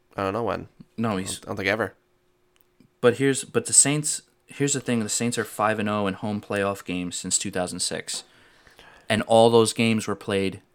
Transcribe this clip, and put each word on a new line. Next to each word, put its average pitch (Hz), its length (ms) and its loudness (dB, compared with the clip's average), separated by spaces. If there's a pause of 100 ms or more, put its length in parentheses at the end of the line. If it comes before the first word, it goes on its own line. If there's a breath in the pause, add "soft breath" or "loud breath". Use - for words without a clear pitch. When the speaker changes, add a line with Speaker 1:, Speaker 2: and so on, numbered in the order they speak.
(160)
Speaker 1:
I 101 60 -4
don't 98 100 -2
know 110 100 -4
when. 92 260 -4 (280)
Speaker 2:
No, 110 200 -2
Speaker 1:
I 92 40 -2
Speaker 2:
he's 95 180 -8
Speaker 1:
don't, - 60 -20
I - 60 -14
don't 101 80 -6
think 95 100 -2
ever. 104 260 -2 (1080)
Speaker 2:
But 117 180 4
here's, 135 260 0
but - 220 -2
the - 60 -8
Saints, - 500 2 (240)
here's 139 260 -2
the 131 80 -2
thing. 117 200 0
The 104 80 -2
Saints 120 300 -2
are 107 60 0
five 107 340 0
and 104 100 -2
oh 104 180 0
in 98 80 -2
home 104 260 -4
playoff 101 440 -2
games 90 320 -6
since - 220 -4
two 101 120 -4
thousand 90 300 -4
six. - 440 -6 (880 soft breath)
And 107 120 2
all 113 260 8
those 113 240 6
games 113 340 0
were 101 100 -4
played 98 440 -4 (140)